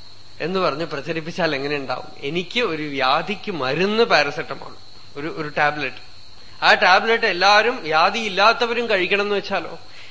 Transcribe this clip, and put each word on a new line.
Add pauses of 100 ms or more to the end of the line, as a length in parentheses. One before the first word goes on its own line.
(400)
എന്ന്
പറഞ്ഞ്
പ്രചരിപ്പിച്ചാൽ
എങ്ങനെ
ഉണ്ടാവും? (140)
എനിക്ക്
ഒരു
വ്യാധിക്ക്
മരുന്ന്
പാരസെറ്റമോൾ, (400)
ഒരു,
ഒരു
ടാബ്ലറ്റ്. (640)
ആ
ടാബ്ലറ്റ്
എല്ലാരും
വ്യാധി
ഇല്ലാത്തവരും
കഴിക്കണം
എന്ന്
വെച്ചാലോ? (320)